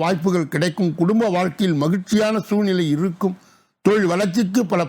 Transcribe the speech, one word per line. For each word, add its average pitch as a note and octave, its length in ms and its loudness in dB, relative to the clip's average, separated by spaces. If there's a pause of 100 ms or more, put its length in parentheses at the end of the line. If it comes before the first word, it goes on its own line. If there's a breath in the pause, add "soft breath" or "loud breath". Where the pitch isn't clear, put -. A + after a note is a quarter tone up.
வாய்ப்புகள் F3 500 -2
கிடைக்கும். E3+ 420 -2
குடும்ப G#3+ 340 2
வாழ்க்கையில் F3 540 0
மகிழ்ச்சியான G#3 560 0 (100)
சூழ்நிலை G3 360 0 (100)
இருக்கும். F3+ 400 -2 (500 soft breath)
தொழில் G3+ 260 4
வளர்ச்சிக்கு G3 540 0
பல F3+ 240 0